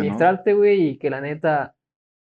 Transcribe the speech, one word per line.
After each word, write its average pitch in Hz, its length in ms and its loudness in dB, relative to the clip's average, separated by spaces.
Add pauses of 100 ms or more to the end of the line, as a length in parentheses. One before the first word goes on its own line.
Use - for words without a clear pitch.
administrarte, 185 500 0
güey, 202 360 2
y 135 80 -8
que 147 120 -4
la 135 120 -6
neta, 151 540 -4 (520)